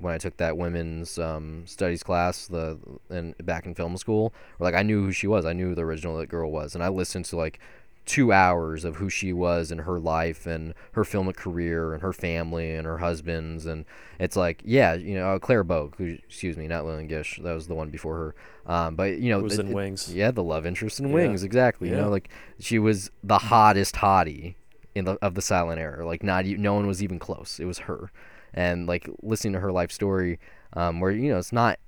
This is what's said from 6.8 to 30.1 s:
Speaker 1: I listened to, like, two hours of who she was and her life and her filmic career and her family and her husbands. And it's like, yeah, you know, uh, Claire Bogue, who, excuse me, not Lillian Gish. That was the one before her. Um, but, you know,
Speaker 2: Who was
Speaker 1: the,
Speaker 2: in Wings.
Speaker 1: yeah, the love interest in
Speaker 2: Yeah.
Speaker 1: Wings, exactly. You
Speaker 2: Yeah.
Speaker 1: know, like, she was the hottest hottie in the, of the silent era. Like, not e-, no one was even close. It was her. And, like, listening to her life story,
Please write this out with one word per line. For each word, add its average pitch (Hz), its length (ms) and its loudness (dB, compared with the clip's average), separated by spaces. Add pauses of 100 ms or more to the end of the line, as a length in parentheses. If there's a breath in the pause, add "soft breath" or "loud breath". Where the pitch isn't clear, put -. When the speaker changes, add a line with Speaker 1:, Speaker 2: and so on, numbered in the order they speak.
Speaker 1:
I 92 60 2
listened 92 360 -2
to, - 120 -6
like, 80 220 -2 (460 loud breath)
two 123 280 4
hours 85 520 6
of 80 120 -4
who 98 120 -2
she 92 240 -2
was 87 380 2
and 82 100 -6
her 87 180 -2
life 82 460 0
and 80 300 -6 (160 loud breath)
her 110 120 2
filmic 95 320 0
career 85 580 -2
and 78 100 -6
her 95 100 -2
family 82 600 -2
and 80 100 -6
her 80 140 -4
husbands. 80 680 -4
And 78 200 -6 (340 loud breath)
it's 90 160 -2
like, 87 300 0
yeah, 113 280 4
you 90 220 -4
know, 95 200 0
uh, 92 40 -2
Claire 113 240 2
Bogue, 80 340 0
who, 85 200 -6 (100)
excuse 85 300 -8
me, 78 100 -10
not 80 180 -4
Lillian 78 220 -6
Gish. 76 340 -6
That 85 120 -4
was 80 140 -6
the 85 60 -6
one 78 160 -6
before 80 260 -6
her. - 560 -10
Um, 82 240 0
but, 95 240 0
you 120 100 2
know, 104 100 4
Speaker 2:
Who 107 60 0
was 104 120 0
Speaker 1:
the, 104 60 0
Speaker 2:
in 98 100 -4
Wings. 98 400 -4
Speaker 1:
yeah, 104 180 4
the 104 120 -2
love 80 220 -2
interest 90 340 -4
in 139 80 -2
Speaker 2:
Yeah. 143 80 2
Speaker 1:
Wings, 113 280 4
exactly. 107 460 2
You - 60 0
Speaker 2:
Yeah. 101 60 2
Speaker 1:
know, 104 80 2
like, 98 200 0 (300 loud breath)
she - 180 0
was 107 320 4 (140)
the 101 140 6
hottest 107 580 8
hottie 85 600 2 (380)
in 95 120 -2
the, 95 160 0
of 98 120 0
the 92 80 -4
silent 85 380 0
era. 78 260 -6
Like, 85 180 -4
not 92 220 2
e-, 98 120 -2
no 101 160 2
one 101 140 4
was 95 140 -2
even 92 180 -4
close. - 400 -8
It 85 60 -4
was 90 140 -6
her. - 320 -8 (420 loud breath)
And, 87 340 0
like, 87 220 -2 (140)
listening 107 300 0
to 92 60 0
her 95 120 -2
life 87 200 0
story, 92 480 0 (340 loud breath)